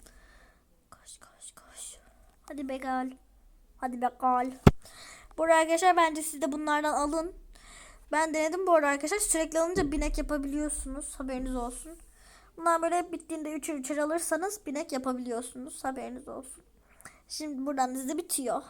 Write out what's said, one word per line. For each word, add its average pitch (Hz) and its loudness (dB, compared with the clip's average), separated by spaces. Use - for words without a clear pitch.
Koş, - -20
koş, - -20
koş. - -16
Hadi 277 -6
be 262 -4
gal. 262 -2
Hadi 247 -4
be 247 2
gal. 254 4
Bu 311 4
arada 330 8
arkadaşlar, 330 6
bence 320 4
siz 294 -6
de 294 0
bunlardan 302 0
alın. 320 0
Ben 311 2
denedim 320 0
bu 349 8
arada 302 6
arkadaşlar. 302 0
Sürekli 320 2
alınca 339 2
binek 294 0
yapabiliyorsunuz. 285 -4
Haberiniz 262 -6
olsun. 247 -8
Bunlar 330 2
böyle 349 0
bittiğinde 320 -8
üçer 311 -6
üçer 285 -4
alırsanız 330 -2
binek 302 -4
yapabiliyorsunuz. 254 -6
Haberiniz 254 -8
olsun. - -14
Şimdi 285 -6
buradan 262 0
dizi 269 -4
bitiyor. 285 -2